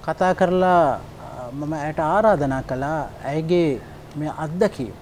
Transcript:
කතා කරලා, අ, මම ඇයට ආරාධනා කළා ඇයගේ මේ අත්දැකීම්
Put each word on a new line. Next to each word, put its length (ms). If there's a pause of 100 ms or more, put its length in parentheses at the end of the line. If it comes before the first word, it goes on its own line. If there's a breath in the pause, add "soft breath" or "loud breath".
කතා 320
කරලා, 540
අ, 100 (520)
මම 240
ඇයට 280
ආරාධනා 600
කළා 380 (220)
ඇයගේ 480 (440)
මේ 240
අත්දැකීම් 640